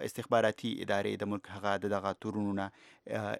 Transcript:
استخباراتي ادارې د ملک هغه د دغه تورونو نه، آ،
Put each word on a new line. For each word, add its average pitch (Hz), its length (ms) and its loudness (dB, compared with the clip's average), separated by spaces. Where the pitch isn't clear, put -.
استخباراتي 113 800 2
ادارې 101 320 2
د 101 80 -4
ملک 101 260 -4
هغه 101 260 0
د 98 100 -2
دغه 98 260 0
تورونو 104 400 -2
نه، 98 100 0
آ، 104 760 -6